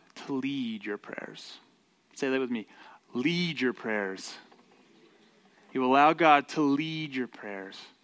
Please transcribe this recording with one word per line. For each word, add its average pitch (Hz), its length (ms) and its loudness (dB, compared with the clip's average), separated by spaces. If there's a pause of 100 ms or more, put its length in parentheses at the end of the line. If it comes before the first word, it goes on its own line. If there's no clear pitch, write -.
(260)
to 143 80 -6
lead 127 500 -4
your 104 140 -6
prayers. - 640 -14 (560)
Say 135 140 -2
that 131 100 2
with 123 120 -2
me. 110 160 -4 (460)
Lead 160 480 -2
your 123 120 2
prayers. 101 640 -4 (1400)
You 131 140 0
allow 143 280 8
God 151 360 6
to 160 120 -2
lead 156 520 0
your 127 140 -4
prayers. 98 520 -12 (240)